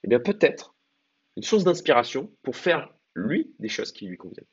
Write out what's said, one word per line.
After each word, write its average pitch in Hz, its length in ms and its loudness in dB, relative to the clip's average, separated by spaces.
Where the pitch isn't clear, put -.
eh 95 40 -6
bien 120 120 4
peut-être - 540 0
une 107 60 -10
source 208 220 2
d'inspiration 135 640 2
pour 127 140 -8
faire, 165 360 -2
lui, 143 440 -4
des 107 100 -8
choses - 240 -6
qui - 140 -14
lui 90 100 -10
conviennent. - 360 -18